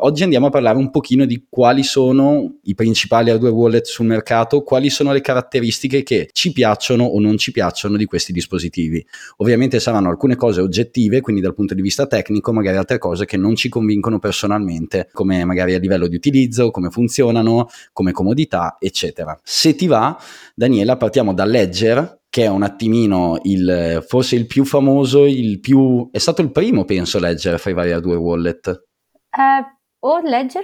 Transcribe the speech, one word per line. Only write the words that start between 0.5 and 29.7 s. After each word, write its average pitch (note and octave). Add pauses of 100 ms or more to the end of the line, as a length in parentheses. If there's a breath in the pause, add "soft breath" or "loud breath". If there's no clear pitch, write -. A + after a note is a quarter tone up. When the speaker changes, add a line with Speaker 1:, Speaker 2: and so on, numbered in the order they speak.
Speaker 1:
un C3+
pochino C3+
di A#2+
quali B2+
sono C3+
i G2
principali A2+
hardware A2+
wallet A#2
sul -
mercato, A2+
quali C3+
sono C#3+
le C3+
caratteristiche B2+
che G2+
ci -
piacciono A#2+
o G#2
non G#2
ci -
piacciono G2+
di G#2+
questi -
dispositivi. E2 (320 loud breath)
Ovviamente A#2+
saranno G#2
alcune A#2+
cose A2+
oggettive, A2+
quindi G#2
dal F#2
punto G2
di F#2+
vista A2+
tecnico, G#2+
magari G2
altre G#2
cose F2+
che G2
non G2+
ci B2
convincono G#2+
personalmente, F#2+
come F#2
magari F2+
a -
livello F2+
di F2
utilizzo, B2
come F2+
funzionano, A#2 (260 loud breath)
come F#2
comodità, F#2+
eccetera. D#2+
Se -
ti F3+
va, C#3 (360 loud breath)
Daniela, A#2
partiamo G#2+
da F#2+
Ledger, A2+ (140)
che A#2+
è A2
un G2
attimino G2+
il, F2+
forse B2+
il A#2
più C3+
famoso, C#3
il A#2+
più... B2+
è -
stato E3+
il C3
primo, F#3
penso, F#2
Ledger E2+
fra G2
i -
vari F2
hardware F2
wallet. E2+ (640)
Speaker 2:
Eh, C4+ (240)